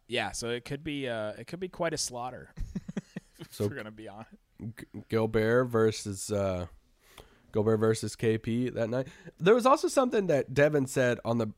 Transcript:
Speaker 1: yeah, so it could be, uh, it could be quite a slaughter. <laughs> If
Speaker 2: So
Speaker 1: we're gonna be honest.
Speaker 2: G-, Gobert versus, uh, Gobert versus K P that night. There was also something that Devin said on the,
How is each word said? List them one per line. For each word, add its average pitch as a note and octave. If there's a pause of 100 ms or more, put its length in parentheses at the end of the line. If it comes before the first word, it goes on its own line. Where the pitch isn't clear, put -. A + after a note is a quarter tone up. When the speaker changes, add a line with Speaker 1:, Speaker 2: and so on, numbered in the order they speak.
Speaker 1:
yeah, A2
so A#2
it A#2+
could C#3+
be, C#3+
uh, G#2+
it A#2
could E3+
be F#3
quite E3
a C#3
slaughter. B2
<laughs> -
If -
Speaker 2:
So G#3
Speaker 1:
we're D3+
gonna A2
be G#2+
honest. G#2+ (300)
Speaker 2:
G-, -
Gobert A2+
versus, A2
uh, F#2+ (840)
Gobert A2
versus A2
K A2+
P A#2+
that A2+
night. B2+ (320)
There F#3
was A#3+
also C#4
something B3
that C3+
Devin D3
said B2
on A#2
the, A2+ (100)